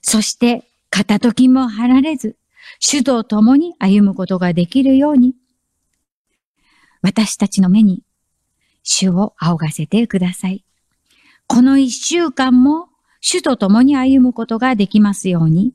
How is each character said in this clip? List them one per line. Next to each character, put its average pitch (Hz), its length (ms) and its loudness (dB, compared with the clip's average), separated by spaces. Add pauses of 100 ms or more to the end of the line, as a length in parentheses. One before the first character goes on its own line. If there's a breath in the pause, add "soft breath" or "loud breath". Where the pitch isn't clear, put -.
そ 214 200 -2
し - 120 -6
て 240 340 -2 (220)
片 208 300 -4
時 240 280 2
も 254 220 2
離 240 320 0
れ 302 160 -2
ず、 - 180 -10 (440 loud breath)
主 285 240 -2
と 240 200 -2
共 220 320 2
に 339 240 0
歩 202 260 2
む 196 100 -2
こ 185 100 -6
と 185 140 -4
が 180 140 -2
で 175 120 0
き 262 180 -2
る 269 140 4
よ 294 140 2
う 294 40 0
に、 254 200 2 (1700)
私 202 360 -4
た 208 100 -2
ち - 140 -2
の 185 80 2
目 214 140 4
に 190 200 0 (800)
主 - 260 -2
を 185 280 -2
仰 160 300 -2
が 156 40 -6
せ 156 160 -8
て 226 200 -2
く 190 120 -4
だ 180 140 -4
さ - 160 -8
い。 190 160 -10 (800)
こ 247 140 2
の 269 160 4
一 262 140 0
週 330 400 -4
間 254 320 2
も 311 260 0 (300)
主 - 220 -4
と 269 160 -2
共 208 240 2
に 277 140 2
歩 262 320 2
む 247 60 -2
こ 226 120 -8
と 226 140 -6
が 254 160 0
で 202 120 0
き 214 120 0
ま 202 140 0
す 190 160 -6
よ 170 140 0
う 160 60 2
に 190 260 0